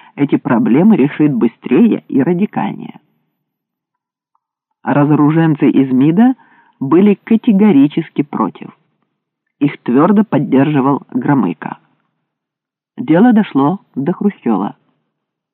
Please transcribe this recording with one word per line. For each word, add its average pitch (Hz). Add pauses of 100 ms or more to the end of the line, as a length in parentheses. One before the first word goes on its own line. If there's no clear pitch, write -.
(160)
эти 143
проблемы 135
решит 147
быстрее 127
и -
радикальнее. - (1800)
Разоруженцы 147
из 135
мида 165 (440)
были 180 (100)
категорически 190
против. - (840)
Их 143
твёрдо 185
поддерживал 139
Громыко. 123 (1160)
Дело 170
дошло 180 (140)
до 139
Хрущёва. 117 (760)